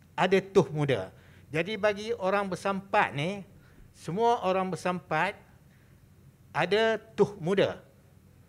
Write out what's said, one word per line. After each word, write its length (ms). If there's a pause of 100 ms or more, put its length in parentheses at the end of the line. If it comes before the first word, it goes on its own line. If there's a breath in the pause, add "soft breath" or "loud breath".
(140)
ada 240
Tuh 320
Muda. 400 (400 soft breath)
Jadi 320
bagi 320
orang 320
bersampat 720
ni, 240 (480 soft breath)
semua 560
orang 240
bersampat 640 (1200 soft breath)
ada 480 (160)
Tuh 240
Muda. 400 (680 soft breath)